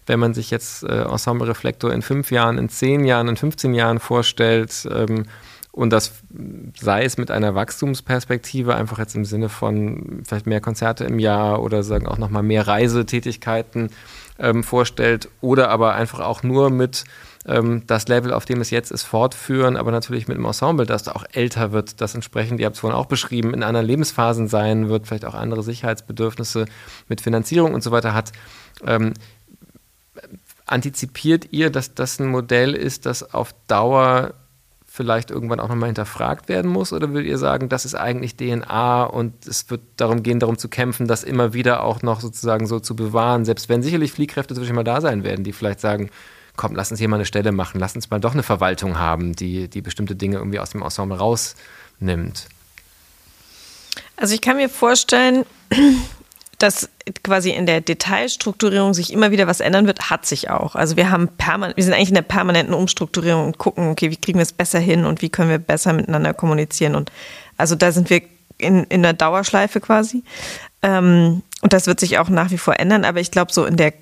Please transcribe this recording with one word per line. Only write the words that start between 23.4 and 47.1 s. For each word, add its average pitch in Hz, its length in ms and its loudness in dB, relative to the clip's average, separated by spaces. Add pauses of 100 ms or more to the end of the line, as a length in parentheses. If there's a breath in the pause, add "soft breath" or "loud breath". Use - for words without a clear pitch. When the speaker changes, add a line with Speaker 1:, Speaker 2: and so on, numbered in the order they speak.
Speaker 1:
in 117 100 -4
anderen 113 220 0
Lebensphasen 117 640 0
sein 110 400 2
wird, 110 180 -2
vielleicht 110 200 -8
auch 113 80 -10
andere 110 280 -6
Sicherheitsbedürfnisse 113 1000 -6 (420 loud breath)
mit 113 140 -6
Finanzierung 139 540 0
und 120 80 -4
so 120 80 -6
weiter 117 240 0
hat. 110 180 -4 (500 loud breath)
Ähm, 113 300 0 (1500 soft breath)
antizipiert 139 880 -2
ihr, 156 160 0
dass 135 260 -4
das - 240 -6
ein 135 100 -2
Modell 127 440 2
ist, - 320 -6
das - 300 -6
auf 113 200 -4 (140)
Dauer 127 640 2 (560)
vielleicht 117 420 -2
irgendwann 117 300 -4
auch 110 80 -6
nochmal 117 200 -2
hinterfragt 113 600 -6
werden 180 220 -2
muss? 180 240 -2
Oder 156 160 -4
würdet 147 160 -4
ihr 143 100 -2
sagen, 135 320 -2
das 127 160 -4
ist 139 100 -10
eigentlich 123 420 -6
D 123 120 -6
N 117 160 -4
A 123 400 0
und 117 420 -6
es - 220 -8
wird 117 140 -8 (140)
darum 117 260 0
gehen, 120 180 0
darum 117 160 0
zu 117 140 -10
kämpfen, 123 360 -2
das 113 160 0
immer 120 300 0
wieder 120 300 0
auch 113 180 -2
noch 117 220 -2
sozusagen 113 440 -2
so 113 140 -4
zu 110 160 -8
bewahren, 113 480 0
selbst 110 240 -2
wenn 120 140 2
sicherlich 156 300 0
Fliehkräfte 143 420 -4
zwischendurch 120 220 -4
mal 117 80 0
da 120 180 0
sein 117 200 0
werden, 98 220 -4
die 101 80 -6
vielleicht 101 280 -4
sagen, 104 280 -2 (480 loud breath)
"Komm, 104 180 -4
lass 98 160 -4
uns 110 80 -6
hier 110 100 0
mal 107 80 2